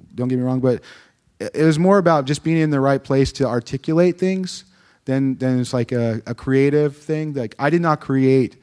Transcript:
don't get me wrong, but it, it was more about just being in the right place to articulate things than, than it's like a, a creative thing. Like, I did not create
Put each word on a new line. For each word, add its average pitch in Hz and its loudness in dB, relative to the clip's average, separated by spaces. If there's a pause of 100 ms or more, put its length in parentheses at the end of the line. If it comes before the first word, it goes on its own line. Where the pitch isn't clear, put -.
(160)
don't 123 -4
get 127 -2
me 123 -2
wrong, 127 -2
but 123 0 (580)
it, 104 -10
it 156 0
was 160 4
more 185 4
about 165 2
just 147 -4
being 165 0
in 156 2
the 139 0
right 135 2
place 135 0
to 131 -2
articulate 160 -2
things 190 -4 (420)
than, 135 -2
than 127 0
it's 120 -6
like 123 -2
a, 113 -2
a 120 -8
creative 143 0
thing. 156 -6
Like, 123 -8
I 143 0
did 170 0
not 160 0
create 131 2